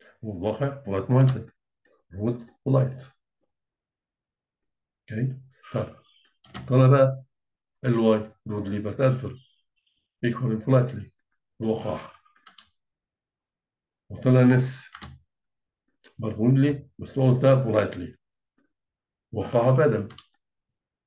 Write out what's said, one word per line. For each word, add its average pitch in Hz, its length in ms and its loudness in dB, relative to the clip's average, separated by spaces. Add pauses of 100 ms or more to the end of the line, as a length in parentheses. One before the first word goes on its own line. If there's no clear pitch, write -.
(220)
وقح، 107 640 -6
polite، 98 260 -6
مهذب. 131 400 2 (600)
Rude، 110 300 -6 (260)
polite. 131 360 0 (2000)
اوكي؟ 120 300 -6 (320)
طيب. 104 240 -8 (720)
طلع 131 180 6
بقى 135 380 4 (600)
الواي، 113 480 0 (160)
rudely 104 360 -6
but 101 120 -8
helpful. 131 400 -2 (880)
Equal 113 320 -2
impolitely. 120 520 0 (500)
وقاحة. 110 600 -6 (1900)
وطلع 127 340 2
نس. 127 480 2 (1300)
But 110 100 -6
rudely، 135 440 2 (220)
بس - 200 -10
هو 131 140 4
ده 131 320 4
politely. 101 520 -4 (1160)
وقاحة 117 380 0
بأدب. 110 380 2 (1000)